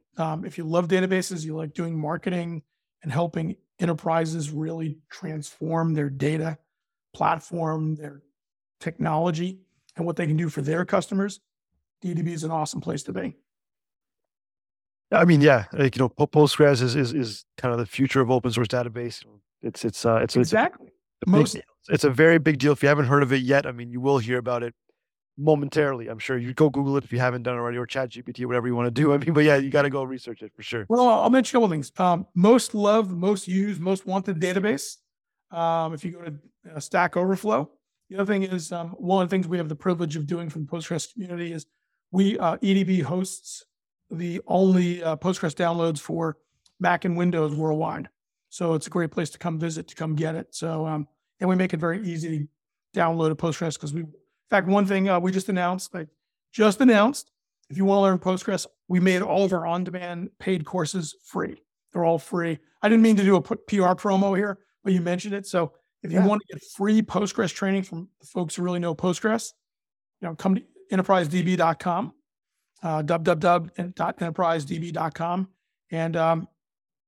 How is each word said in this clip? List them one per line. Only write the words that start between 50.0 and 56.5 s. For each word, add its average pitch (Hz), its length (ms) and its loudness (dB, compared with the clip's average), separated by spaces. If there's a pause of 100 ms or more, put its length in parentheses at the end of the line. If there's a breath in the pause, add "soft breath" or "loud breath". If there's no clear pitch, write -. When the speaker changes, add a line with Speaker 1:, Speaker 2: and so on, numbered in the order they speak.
Speaker 1:
get 160 200 -2
it. 165 200 -12
So, 160 320 -4
um, 151 200 -4 (320)
and 180 100 -2
we 185 60 4
make 185 200 0
it 160 60 -2
very 175 220 -2
easy 165 460 -6 (460)
to 190 60 0
download 165 300 2
a 160 40 0
Postgres 160 440 -4
'cause 147 140 -10
we, 165 80 -6
in 156 120 -10 (360)
fact, 190 180 2
one 202 200 4
thing, 196 240 0
uh, 180 100 2
we 185 100 0
just 185 200 -4
announced, 180 420 -2
like, 160 160 -10 (420)